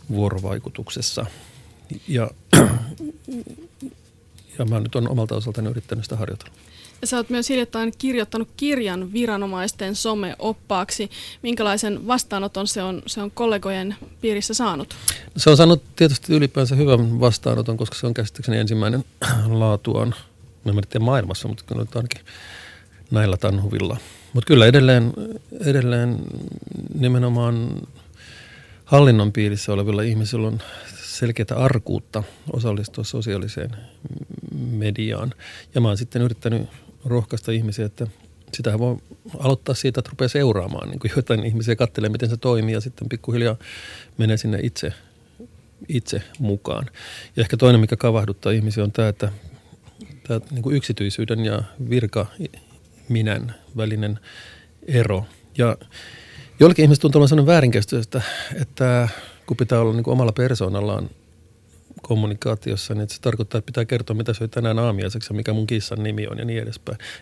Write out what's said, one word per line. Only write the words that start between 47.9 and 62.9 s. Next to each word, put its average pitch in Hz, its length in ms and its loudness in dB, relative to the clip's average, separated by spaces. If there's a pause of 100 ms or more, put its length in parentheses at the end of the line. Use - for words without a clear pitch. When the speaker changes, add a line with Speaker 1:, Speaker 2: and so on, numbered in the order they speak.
Speaker 1:
kavahduttaa 104 560 0
ihmisiä, 107 320 0
on 101 80 0
tää, 110 160 2
että 101 240 -2 (960)
tää 113 120 -2 (100)
niin 123 120 -4
kuin 139 140 0
yksityisyyden 110 680 -2
ja 107 180 0 (280)
virkaminän 113 1600 -4 (220)
välinen 107 420 -4 (680)
ero. 107 380 2 (340)
Ja 120 180 2 (840)
joillekin 165 220 10
ihmisistä 147 200 8
tuntuu 151 160 6
olevan 143 100 8
sellainen 151 240 6
väärinkäsitys, 120 500 4
että, 113 200 -4 (380)
että 123 480 2 (380)
kun 120 100 -4
pitää 117 240 2
olla 113 120 2
niin 117 120 0
kuin 127 80 0
omalla 123 200 4
persoonallaan 101 760 -2 (920)
kommunikaatiossa, 107 920 -2